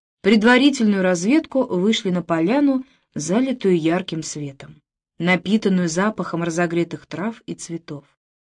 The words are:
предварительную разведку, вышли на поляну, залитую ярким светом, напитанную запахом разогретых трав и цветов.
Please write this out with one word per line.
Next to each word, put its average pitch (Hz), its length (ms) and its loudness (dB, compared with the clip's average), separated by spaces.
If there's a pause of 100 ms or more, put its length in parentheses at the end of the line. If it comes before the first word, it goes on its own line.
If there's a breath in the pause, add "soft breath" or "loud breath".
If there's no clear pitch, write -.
(220)
предварительную 226 800 4
разведку, 220 600 2
вышли 196 460 0
на 175 140 -2
поляну, 262 640 0 (280 soft breath)
залитую 190 640 0
ярким 165 440 -2
светом, - 580 -14 (380)
напитанную 185 680 0
запахом 175 540 -4
разогретых 170 640 -4
трав 220 400 -10
и 170 80 -10
цветов. 165 520 -14 (440)